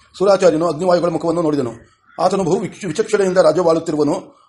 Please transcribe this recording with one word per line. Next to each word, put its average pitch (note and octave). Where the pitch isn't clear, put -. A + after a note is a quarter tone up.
ಸುರಾಚಾರ್ಯನು F#3
ಅಗ್ನಿವಾಯುಗಳ F3
ಮುಖವನ್ನು E3+
ನೋಡಿದನು. C#3+
ಆತನು F#3
ಬಹು E3
ವಿಚ-, G3+
ವಿಚಕ್ಷಣೆಯಿಂದ F#3+
ರಾಜ್ಯವಾಳುತ್ತಿರುವನು. E3